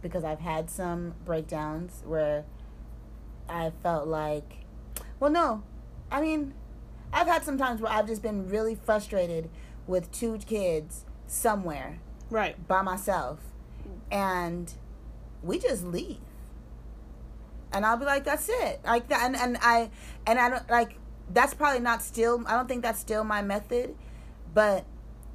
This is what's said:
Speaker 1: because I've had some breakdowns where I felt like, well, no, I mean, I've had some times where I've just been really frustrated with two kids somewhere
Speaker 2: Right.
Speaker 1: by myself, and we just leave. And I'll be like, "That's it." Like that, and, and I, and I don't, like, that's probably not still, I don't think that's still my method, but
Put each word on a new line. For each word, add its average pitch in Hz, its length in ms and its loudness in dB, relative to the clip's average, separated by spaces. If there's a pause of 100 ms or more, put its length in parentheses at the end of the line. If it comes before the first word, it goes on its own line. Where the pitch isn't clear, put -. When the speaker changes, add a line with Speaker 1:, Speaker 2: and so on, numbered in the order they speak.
Speaker 1:
because 175 200 -2
I've 156 180 -2
had 160 280 -2
some 175 460 -4 (100)
breakdowns 160 800 -4
where 151 400 2 (1040)
I 165 220 -2 (100)
felt 160 260 2
like, 151 500 -2 (640)
well, 285 120 6
no, 285 320 4 (480)
I 277 100 2
mean, 302 320 0 (600)
I've 330 140 6
had 339 180 4
some 277 120 0
times 254 220 2
where 220 140 0
I've 214 140 4
just 220 140 -4
been 202 280 -2
really 220 260 0
frustrated 185 760 2 (380)
with 180 240 2
two 226 280 -2
kids 180 680 0 (220)
somewhere 170 720 0 (300)
Speaker 2:
Right. 202 380 0
Speaker 1:
by 190 140 6
myself, 180 580 0 (720)
and 180 640 0 (680)
we 190 160 0
just 262 280 0
leave. 233 320 -4 (1500)
And 202 140 2
I'll 226 100 8
be 240 80 -2
like, 277 220 2
"That's 302 240 0
it." 440 340 0
Like 240 240 4
that, 262 160 4
and, 262 140 2
and 247 240 2
I, 233 300 6 (360)
and 226 120 6
I 240 100 8
don't, 247 200 -2
like, 233 280 4 (360)
that's 240 200 8
probably 277 260 4
not 233 220 2
still, 233 460 2
I 269 100 4
don't 247 100 2
think 247 160 0
that's 226 160 0
still 214 240 0
my 214 180 2
method, 208 540 0 (580)
but 208 300 8 (520)